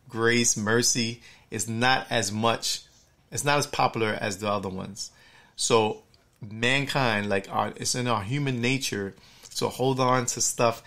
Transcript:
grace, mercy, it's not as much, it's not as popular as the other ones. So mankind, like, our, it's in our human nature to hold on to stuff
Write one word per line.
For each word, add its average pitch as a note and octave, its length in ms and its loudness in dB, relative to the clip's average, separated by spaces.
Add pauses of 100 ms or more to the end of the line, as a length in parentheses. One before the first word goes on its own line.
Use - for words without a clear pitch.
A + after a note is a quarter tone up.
grace, A#2 480 2
mercy, A#2 640 0 (300)
it's A2 180 -6
not B2 400 2
as A2 240 0
much, A2+ 520 -2 (460)
it's A2 140 -6
not C#3+ 140 4
as C3+ 80 0
popular A2+ 520 0
as G2+ 200 -4
the G#2+ 100 -4
other G2 220 -2
ones. F#2+ 400 -10 (460)
So A2 480 2 (360)
mankind, A#2 880 0
like, G2 220 0
our, G#2+ 260 -2
it's - 180 -4
in B2 120 -2
our A2 160 0
human B2+ 400 -2
nature A#2 520 -2 (420)
to A2 120 0
hold C3 320 0
on B2+ 240 4
to A#2+ 160 -4
stuff - 460 0